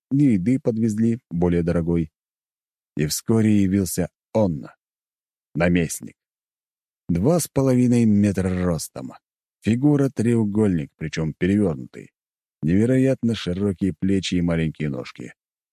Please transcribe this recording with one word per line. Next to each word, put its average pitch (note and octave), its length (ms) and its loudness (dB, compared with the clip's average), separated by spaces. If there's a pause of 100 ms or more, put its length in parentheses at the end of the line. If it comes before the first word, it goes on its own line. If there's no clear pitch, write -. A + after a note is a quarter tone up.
и C#3+ 140 2
еды A#2+ 340 2
подвезли, A2+ 640 0 (100)
более F2 320 2
дорогой. E2+ 500 0 (840)
И - 100 -2
вскоре A2 540 2
явился F#2 480 -2 (240)
он, E2+ 340 -2 (840)
наместник. E2+ 600 -2 (960)
Два A2 300 2
с - 80 -4
половиной B2 580 2
метра F#2+ 600 0
ростом. D2 480 -6 (480)
Фигура C#3 480 2
треугольник, G#2+ 840 0
причем D#2+ 380 -6
перевернутый. F2 760 -2 (500)
Невероятно A#2 760 0
широкие F#2+ 580 -4
плечи F#2+ 420 -2
и F2+ 60 0
маленькие E2 480 -2
ножки. B1 440 -12 (400)